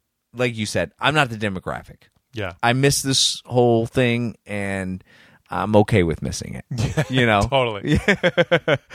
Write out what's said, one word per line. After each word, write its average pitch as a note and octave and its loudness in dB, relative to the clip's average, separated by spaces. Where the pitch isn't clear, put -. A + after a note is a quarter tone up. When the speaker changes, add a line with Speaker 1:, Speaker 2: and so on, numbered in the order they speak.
Speaker 1:
like A#2+ -2
you G#2+ -2
said, F2+ -2
I'm C3+ 0
not C#3+ 2
the A#2 -8
demographic. F#2 -8
Speaker 2:
Yeah. F#2+ -8
Speaker 1:
I A#2+ 4
miss C#3 2
this - 0
whole A#2+ 4
thing, A#2+ 0
and G2 -6
I'm G2 0
okay G#2 4
with D#2+ -2
missing - -8
it. - -14
Speaker 2:
<laughs> - -4
Yeah, D#3 -2
Speaker 1:
You B2+ 2
know, G#2 4
Speaker 2:
totally. B2 0
Speaker 1:
<laughs> - 0